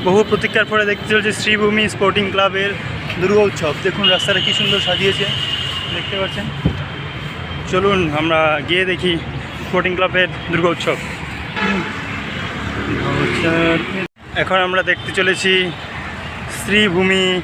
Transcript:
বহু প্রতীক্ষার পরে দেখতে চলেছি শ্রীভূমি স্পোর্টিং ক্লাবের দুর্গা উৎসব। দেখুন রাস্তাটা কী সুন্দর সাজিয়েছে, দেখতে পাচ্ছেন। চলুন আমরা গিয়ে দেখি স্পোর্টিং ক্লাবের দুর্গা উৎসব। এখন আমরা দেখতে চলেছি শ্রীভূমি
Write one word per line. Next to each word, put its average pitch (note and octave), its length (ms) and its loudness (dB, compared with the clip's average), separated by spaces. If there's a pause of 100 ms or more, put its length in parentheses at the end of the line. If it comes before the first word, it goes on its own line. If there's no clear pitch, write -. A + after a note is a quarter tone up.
বহু F#3+ 200 6
প্রতীক্ষার G#3+ 420 2
পরে G#3 200 2
দেখতে G3+ 240 -2
চলেছি G#3+ 320 2
শ্রীভূমি G#3+ 480 2
স্পোর্টিং G3 420 2
ক্লাবের G3 380 2 (520)
দুর্গা G3+ 200 6
উৎসব। F3 320 0 (100)
দেখুন G3 260 2
রাস্তাটা F#3 300 2
কী - 140 0
সুন্দর - 260 2
সাজিয়েছে, F3+ 460 2 (680)
দেখতে F#3 240 -6
পাচ্ছেন। F#3+ 260 -4 (1300)
চলুন F#3 480 4
আমরা D#3 500 4
গিয়ে F3+ 160 2
দেখি F3+ 320 0 (500)
স্পোর্টিং F3+ 280 0
ক্লাবের F3+ 320 2 (240)
দুর্গা E3+ 180 2
উৎসব। D#3+ 260 0 (3500)
এখন F3+ 200 0
আমরা F#3 280 2
দেখতে E3+ 280 -2
চলেছি F#3 600 2 (880)
শ্রীভূমি F#3+ 880 2